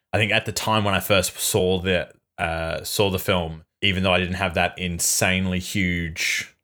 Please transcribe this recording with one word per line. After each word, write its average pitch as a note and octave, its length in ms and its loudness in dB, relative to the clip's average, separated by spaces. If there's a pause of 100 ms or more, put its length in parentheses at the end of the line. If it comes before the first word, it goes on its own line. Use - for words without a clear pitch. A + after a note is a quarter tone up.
(140)
I F#2+ 40 2
think G#2 140 2
at A2 160 0
the A2 40 -4
time A2 320 0
when G2 120 2
I F#2 40 2
first F#2 380 2
saw F#2 420 2
the, F2+ 320 0 (280)
uh, E2 440 -4
saw G2+ 280 2
the F#2 80 0
film, E2 460 -2 (160)
even F#2+ 220 2
though F#2+ 80 4
I F2+ 80 4
didn't F2+ 140 -2
have F2+ 220 -2
that F2+ 220 0
insanely F#2 840 0
huge F2 920 -2 (100)